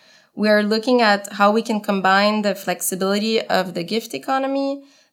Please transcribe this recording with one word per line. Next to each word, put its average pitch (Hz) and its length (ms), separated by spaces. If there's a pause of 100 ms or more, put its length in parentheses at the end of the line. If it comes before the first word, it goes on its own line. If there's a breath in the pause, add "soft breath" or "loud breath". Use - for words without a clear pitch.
(400 soft breath)
we 208 80
are 208 160
looking 220 380
at 202 320
how 202 180
we 226 100
can 220 200
combine 202 600
the 196 120
flexibility 196 840
of 185 320
the 175 100
gift 220 300
economy, 277 720 (280 loud breath)